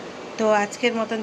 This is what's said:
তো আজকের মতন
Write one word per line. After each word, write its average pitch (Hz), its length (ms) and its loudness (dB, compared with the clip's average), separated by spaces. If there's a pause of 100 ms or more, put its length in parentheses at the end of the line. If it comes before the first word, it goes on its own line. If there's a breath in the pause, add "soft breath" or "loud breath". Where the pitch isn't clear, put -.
(380)
তো 220 80 2 (180)
আজকের 233 360 0
মতন 220 220 -2